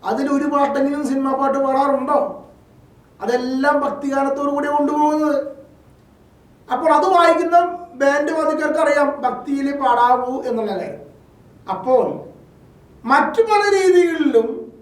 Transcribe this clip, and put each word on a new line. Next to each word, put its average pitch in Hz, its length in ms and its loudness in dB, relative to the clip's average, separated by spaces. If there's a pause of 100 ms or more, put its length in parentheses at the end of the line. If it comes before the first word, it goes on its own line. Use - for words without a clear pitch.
അതിലൊരു 277 460 -2
പാട്ടെങ്കിലും 285 560 0
സിനിമാ 269 280 -2
പാട്ട് 277 260 0
പാടാറുണ്ടോ? 269 540 0 (1040)
അതെല്ലാം 262 640 0
ഭക്തിഗാനത്തോടു 277 720 -2
കൂടി 294 180 -2
കൊണ്ടുപോകുന്നത്. 294 640 0 (1400)
അപ്പോൾ 320 240 0
അത് 294 160 2
വായിക്കുന്ന 339 440 4 (420)
ബാൻഡ് 294 360 0
വാദ്യക്കാർക്ക് 302 480 -2
അറിയാം 285 240 2 (160)
ഭക്തിയിലേ 277 480 -4 (100)
പാടാവൂ 247 520 2 (140)
എന്നുള്ള 220 320 -4
കാര്യം. - 200 -10 (760)
അപ്പോൾ 247 300 0 (1080)
മറ്റു - 380 2
പല 415 120 4 (140)
രീതികളിലും 330 720 2 (340)